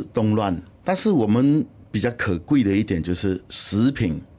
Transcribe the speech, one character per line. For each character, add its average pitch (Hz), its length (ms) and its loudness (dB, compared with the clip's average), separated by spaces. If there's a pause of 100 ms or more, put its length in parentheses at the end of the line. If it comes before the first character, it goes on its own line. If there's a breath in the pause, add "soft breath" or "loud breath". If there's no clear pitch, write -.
(140)
动 107 220 2
乱， 98 200 0 (280)
但 185 120 -2
是 214 140 0
我 135 160 2
们 131 400 2 (240)
比 110 80 -4
较 120 140 0
可 95 280 -4
贵 139 220 2
的 98 80 2
一 104 140 2
点 87 180 -2
就 87 120 -4
是 92 340 -2
食 113 420 0
品， 98 300 -4 (180)